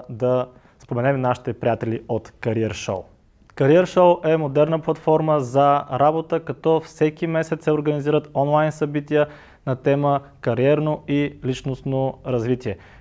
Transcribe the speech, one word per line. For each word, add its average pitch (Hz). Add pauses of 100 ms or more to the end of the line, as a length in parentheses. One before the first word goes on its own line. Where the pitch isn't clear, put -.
да 127 (320)
споменем 131
нашите 123
приятели 113
от 113 (120)
Career 110
Show. 95 (540)
Career 151
Show 175
е 160
модерна 151
платформа 156
за 139
работа, 160
като 160
всеки 156
месец 160
се 156
организират 151
онлайн 147
събития 147 (380)
на 131
тема 143 (220)
кариерно 147
и 143 (120)
личностно 131 (140)
развитие. 120 (240)